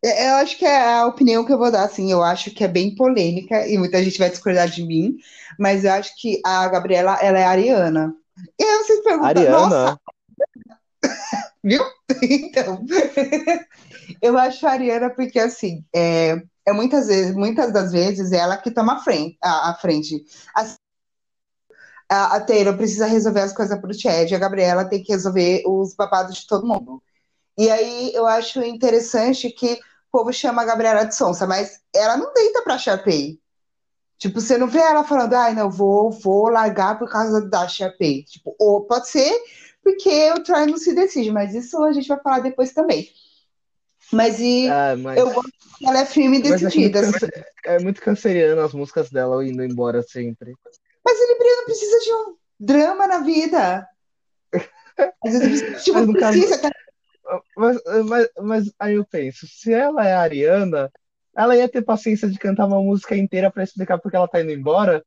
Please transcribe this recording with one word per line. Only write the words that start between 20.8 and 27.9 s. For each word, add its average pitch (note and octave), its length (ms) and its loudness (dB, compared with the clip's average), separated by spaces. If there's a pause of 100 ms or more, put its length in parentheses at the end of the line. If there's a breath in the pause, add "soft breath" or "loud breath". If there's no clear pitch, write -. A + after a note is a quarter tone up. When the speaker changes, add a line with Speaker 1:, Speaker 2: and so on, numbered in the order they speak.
Speaker 1:
a, G3 260 2
a G#3 60 -2
Taylor G3+ 340 2
precisa G#3 300 -2
resolver G#3+ 360 0
as G3 120 -4
coisas G#3 260 -4
pro F#3+ 140 -10
Chad, E3+ 400 0
a F#3 60 -2
Gabriela F#3+ 460 0
tem F#3 160 -4
que G#3 120 -4
resolver F#3 520 0
os F#3+ 300 -2
babados F#3+ 400 -2
de - 120 -18
todo G3+ 200 -2
mundo. A#3 340 -6 (560)
E A3 120 2
aí A#3+ 440 -2